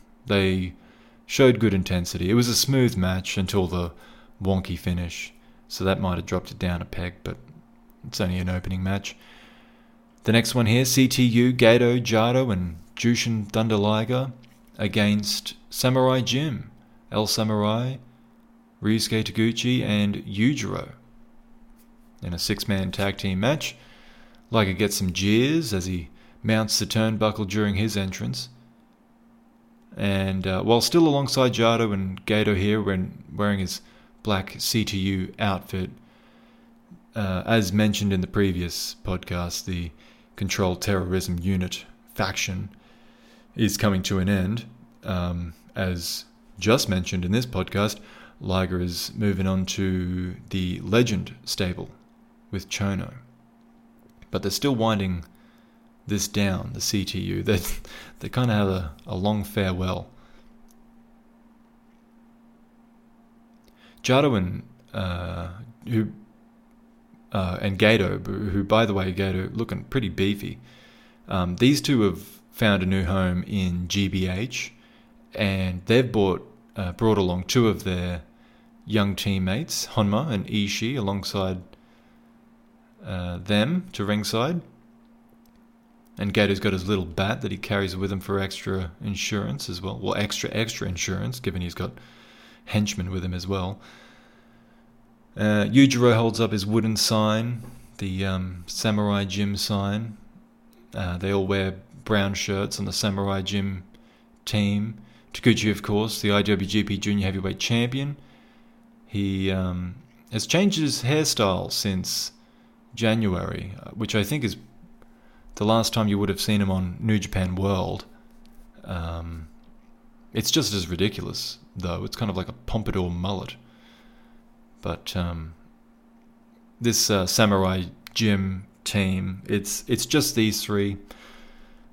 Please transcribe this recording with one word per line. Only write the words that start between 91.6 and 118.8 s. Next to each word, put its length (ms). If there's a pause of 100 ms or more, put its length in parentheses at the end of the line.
he's 120
got 180 (720)
henchmen 440
with 140
him 80
as 140
well. 340 (1600)
Uh, 280
Yujiro 500
holds 240
up 140
his 140
wooden 300
sign, 640 (340)
the, 300
um, 400
Samurai 580
Jim 320
sign. 640 (760)
Uh, 220
they 160
all 140
wear 300 (280)
brown 300
shirts 440
on 60
the 80
Samurai 480
Jim 420 (640)
team. 540 (340)
Taguchi, 380
of 120
course, 380
the 100
I 120
W 260
G 160
P 140
Junior 260
Heavyweight 340
Champion. 600 (880)
He, 440
um, 440 (360)
has 160
changed 320
his 240
hairstyle 680
since 600 (640)
January, 800 (100)
uh, 80
which 240
I 80
think 220
is 120 (1000)
the 100
last 260
time 160
you 100
would 120
have 100
seen 220
him 80
on 280
New 200
Japan 360
World. 520 (800)